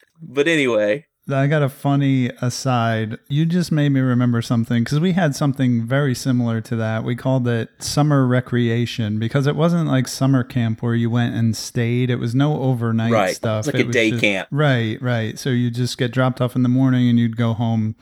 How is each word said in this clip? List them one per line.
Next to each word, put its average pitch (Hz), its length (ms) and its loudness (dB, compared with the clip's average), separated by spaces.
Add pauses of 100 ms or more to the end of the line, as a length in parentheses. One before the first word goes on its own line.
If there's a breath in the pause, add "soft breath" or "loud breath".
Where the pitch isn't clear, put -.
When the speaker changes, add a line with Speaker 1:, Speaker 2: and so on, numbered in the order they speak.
(200)
Speaker 1:
But 147 260 -2
anyway. 123 600 0 (220)
Speaker 2:
I 139 200 0
got 147 160 2
a 135 40 0
funny 135 600 0 (100)
aside. 113 800 -2 (100)
You 151 180 0
just 170 260 0
made 147 160 2
me 139 100 2
remember 123 440 2
something, 117 420 0
'cause 147 160 -2
we 185 120 0
had 165 220 0
something 127 500 0
very 135 300 0
similar 120 460 -2
to 117 160 -6
that. 110 260 -2
We 123 140 -4
called 131 320 0
it 117 200 -2 (120)
summer 147 480 2
recreation, 117 880 0
because 131 300 0
it 147 80 -2
wasn't 165 320 0
like 131 180 0
summer 135 380 2
camp 113 380 -2
where 117 120 0
you 117 160 0
went 120 240 0
and 113 220 0
stayed. 120 540 -2
It 120 100 -2
was 117 140 -4
no 147 260 2
overnight 117 520 0
Speaker 1:
Right. 98 220 2
Speaker 2:
stuff. 107 320 -2
Speaker 1:
It's 139 80 -4
like 123 60 0
Speaker 2:
It - 40 2
Speaker 1:
a - 20 -2
Speaker 2:
was 117 80 -4
Speaker 1:
day 113 160 4
Speaker 2:
just 113 120 -2
Speaker 1:
camp. 101 300 0
Speaker 2:
Right, 131 500 0
right. 117 340 -2
So - 140 -6
you 123 220 0
just 120 260 -4
get 120 140 -2
dropped 127 280 0
off 127 140 -2
in 127 80 2
the 127 60 2
morning 127 400 4
and 120 100 4
you'd 117 180 0
go 117 180 0
home 113 480 -2